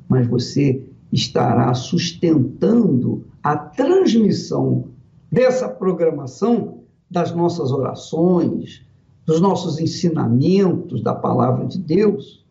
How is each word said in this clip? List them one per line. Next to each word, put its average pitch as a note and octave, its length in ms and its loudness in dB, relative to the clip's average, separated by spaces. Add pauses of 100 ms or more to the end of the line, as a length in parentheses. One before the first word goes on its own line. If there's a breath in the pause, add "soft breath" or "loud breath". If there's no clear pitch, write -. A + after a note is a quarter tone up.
Mas C3 180 2
você C3 560 0 (300)
estará B2+ 640 0
sustentando E3 1500 0 (160)
a D3 120 0
transmissão G3+ 1300 0 (440)
dessa B3 380 2
programação, E3+ 1080 -2 (320)
das E3+ 220 -2
nossas E3+ 380 -2
orações, C#3+ 1120 -2 (400)
dos D#3+ 160 2
nossos F3+ 380 0
ensinamentos, D#3 1200 0
da - 140 -2
palavra B2+ 500 0
de - 140 -6
Deus, F#3+ 720 -2